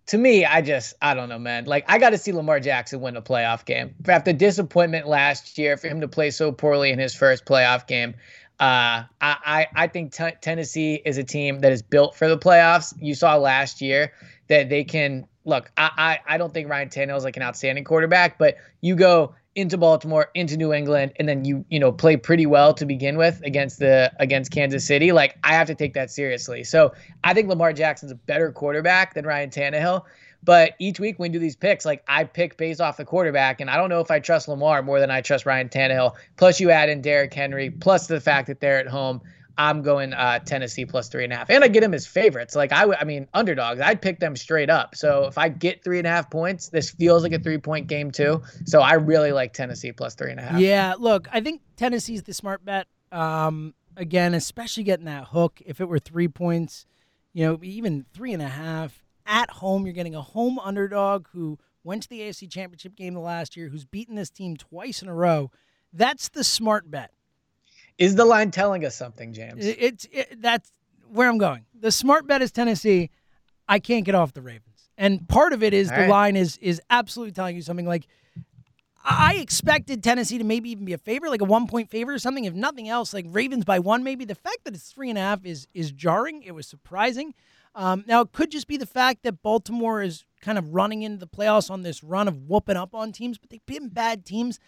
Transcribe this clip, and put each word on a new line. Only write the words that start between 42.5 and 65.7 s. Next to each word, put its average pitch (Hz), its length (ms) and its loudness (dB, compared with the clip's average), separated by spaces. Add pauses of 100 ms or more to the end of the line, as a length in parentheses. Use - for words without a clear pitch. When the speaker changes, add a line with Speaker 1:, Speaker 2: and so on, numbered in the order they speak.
Speaker 1:
Like, 143 160 0
I 156 120 4
w-, 196 140 2
I 147 60 -2
mean, 143 300 -8
underdogs. 131 480 -2
I'd 202 200 0
pick 190 200 -4
them 151 160 -4
straight 151 320 -2
up. 151 260 2
So 139 300 2
if 135 120 -6
I 160 120 2
get 170 340 -6
three 180 140 -4
and 170 100 -2
a - 20 0
half 170 200 -2
points, 170 400 -6
this 156 220 -4
feels 170 320 4
like 170 100 -2
a 160 60 -2
three-point 156 480 -6
game 147 220 -6
too. 147 320 0 (220)
So 156 160 6
I 139 140 8
really 151 400 4
like 127 180 -2
Tennessee 123 400 -10
plus 123 240 -12
three 135 160 -10
and 123 80 -14
a 123 40 -14
half. 170 180 0
Speaker 2:
Yeah, 190 360 2
look, 220 360 0
I 226 80 -2
think 302 180 -8 (160)
Tennessee's 233 480 -6
the 196 100 -16
smart 196 300 -10
bet. 196 240 -8 (240)
Um, 160 640 -4 (240)
again, 175 360 0
especially 226 500 -8
getting 175 240 -2
that 143 180 -14
hook. 165 400 -2
If 180 160 -12
it 185 80 -8
were 160 100 -2
three 170 300 -4
points, 170 560 -6 (480)
you 160 120 -2
know, 160 160 -2
even 185 520 -8
three 240 180 -12
and 175 100 -8
a 143 60 -8
half 160 560 -12 (220)
at 220 240 0
home, 190 360 -4
you're 185 60 -10
getting 170 240 -10
a 151 60 -12
home 240 380 -4
underdog 196 760 -4
who 160 260 -10 (240)
went 196 200 -12
to - 60 -20
the 226 140 -16
A 214 60 -12
F 190 60 -16
C 196 120 -20
Championship 185 480 -16
game 180 180 -12
the 180 60 -12
last 170 380 -10
year, 165 100 -14
who's 143 160 -14
beaten 220 320 -14
this 202 140 -10
team 180 260 -12
twice 202 460 -16
in 190 80 -16
a 175 40 -12
row. 165 380 0 (400)